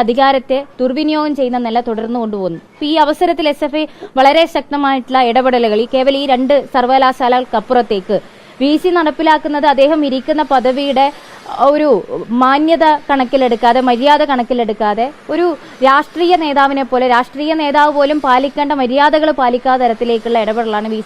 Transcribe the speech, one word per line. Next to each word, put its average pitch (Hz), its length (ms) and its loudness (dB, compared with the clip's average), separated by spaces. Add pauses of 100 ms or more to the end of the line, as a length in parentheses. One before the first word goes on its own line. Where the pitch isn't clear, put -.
അധികാരത്തെ 262 540 0 (220)
ദുർവിനിയോഗം 302 600 -2
ചെയ്യുന്ന 247 280 -2
നില 226 120 -2 (100)
തുടർന്നു 220 340 -4
കൊണ്ടുപോകുന്നത്. 190 400 -6 (100)
ഇപ്പൊ 302 200 -8
ഈ - 20 0 (100)
അവസരത്തിൽ 320 480 0
എസ് 294 140 -6
എഫ് 294 140 -4
ഐ 302 40 -4 (320)
വളരെ 285 260 4 (120)
ശക്തമായിട്ടുള്ള 269 680 -2 (100)
ഇടപെടലുകൾ 240 540 0
ഈ - 80 -8
കേവലം 269 300 0
ഈ 285 100 -6
രണ്ട് 262 220 2 (180)
സർവകലാശാലകൾക്കപ്പുറത്തേക്ക് 247 1400 0 (440)
വി 277 100 2 (120)
സി 370 140 0
നടപ്പിലാക്കുന്നത് 302 760 0
അദ്ദേഹം 285 340 2
ഇരിക്കുന്ന 302 360 -2 (100)
പദവിയുടെ 262 540 0 (600)
ഒരു 302 200 2 (540)
മാന്യത 302 440 2 (240)
കണക്കിലെടുക്കാതെ, 254 720 0 (100)
മര്യാദ 285 320 2 (100)
കണക്കിലെടുക്കാതെ, 226 720 -2 (280)
ഒരു 339 120 0 (420)
രാഷ്ട്രീയ 311 460 2 (100)
നേതാവിനെ 277 480 0
പോലെ, 254 140 2 (100)
രാഷ്ട്രീയ 269 380 -2 (100)
നേതാവ് 294 340 2
പോലും 285 300 0
പാലിക്കേണ്ട 277 540 0
മര്യാദകൾ 294 500 2 (100)
പാലിക്കാത്ത 247 420 0
തരത്തിലേക്കുള്ള 233 640 -2
ഇടപെടലാണ് 220 480 -4
വി 220 120 -6